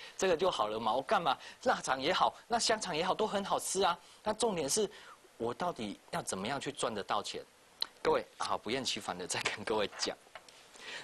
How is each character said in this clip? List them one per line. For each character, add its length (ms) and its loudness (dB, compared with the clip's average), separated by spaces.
这 120 2
个 80 6
就 120 4
好 200 2
了 100 -2
嘛。 140 2
我 100 2
干 180 2
嘛 160 2
腊 160 2
肠 200 0
也 120 2
好， 200 4
那 100 0
香 240 2
肠 160 -4
也 80 2
好， 80 2
都 140 0
很 180 0
好 140 0
吃 240 0
啊。 160 4
那 100 0
重 220 2
点 160 0
是 180 2
我 160 -2
到 200 -2
底 260 -6
要 100 -2
怎 160 -4
么 80 -2
样 140 -2
去 100 -6
赚 240 -2
得 80 -4
到 180 0
钱？” 240 -8
各 120 4
位， 120 4
好， 180 0
不 140 -4
厌 140 0
其 160 -2
烦 180 -4
的 80 -6
再 140 -2
跟 240 -2
各 100 0
位 240 2
讲， 180 -2